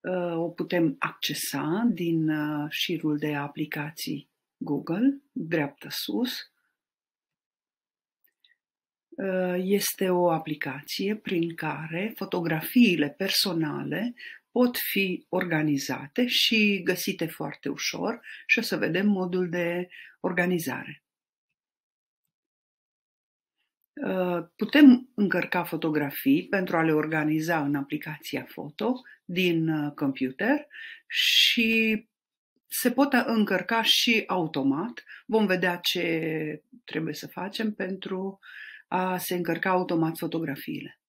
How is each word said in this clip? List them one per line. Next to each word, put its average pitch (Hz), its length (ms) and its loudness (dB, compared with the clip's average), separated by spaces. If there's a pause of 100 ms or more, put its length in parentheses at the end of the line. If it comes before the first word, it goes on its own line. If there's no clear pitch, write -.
Uh, 175 360 -4
o 165 140 -2
putem 165 480 0
accesa 151 920 -2
din, 165 380 0
uh, 151 420 -2
șirul 156 480 -2
de 151 160 -2
aplicații 147 960 -8 (260)
Google, 190 680 0 (100)
dreapta 160 580 -4
sus. - 640 -6 (2500)
Uh, 185 500 -2
este 190 520 0
o 180 200 4
aplicație 156 880 -4
prin 170 380 -2
care 160 640 -6
fotografiile 165 920 2
personale 165 1040 -2 (360)
pot 247 260 2
fi - 520 -2
organizate 156 960 0
și 208 560 2
găsite 180 440 -2
foarte 156 420 -8
ușor 180 520 -4 (260)
și - 120 2
o 226 40 -2
să 196 140 -2
vedem 165 320 0
modul 185 400 0
de 175 400 -4 (320)
organizare. 180 840 -2 (3000)
Uh, 180 400 -2 (100)
putem 262 580 8
încărca 175 500 0
fotografii 156 840 0
pentru 180 280 0
a 165 60 4
le 160 100 4
organiza 156 720 0
în 143 100 0
aplicația 143 720 -6
Foto 180 480 -4 (320)
din, 170 440 2
uh, 151 260 0
computer 143 720 0 (400)
și 226 1000 2 (580)
se - 260 0
pot 277 200 2
încărca 220 720 2
și - 440 4
automat. 160 800 0 (220)
Vom 214 200 2
vedea 180 300 2
ce 160 840 -2 (220)
trebuie 160 300 -4
să - 120 -12
facem 208 480 -6
pentru 190 640 -6 (500)
a 185 300 -2
se 180 160 -4
încărca 170 360 -2
automat 170 480 0
fotografiile. 160 920 -8